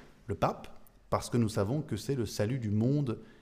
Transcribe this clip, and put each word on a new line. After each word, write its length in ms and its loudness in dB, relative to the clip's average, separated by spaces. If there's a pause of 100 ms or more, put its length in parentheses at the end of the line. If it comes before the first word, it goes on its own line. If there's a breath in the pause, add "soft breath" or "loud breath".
(280 loud breath)
le 80 -2
pape, 320 0 (420)
parce 200 0
que 80 0
nous 120 4
savons 320 0
que 160 -4
c'est 180 -2
le 100 0
salut 340 0
du 120 -2
monde 480 2 (220 loud breath)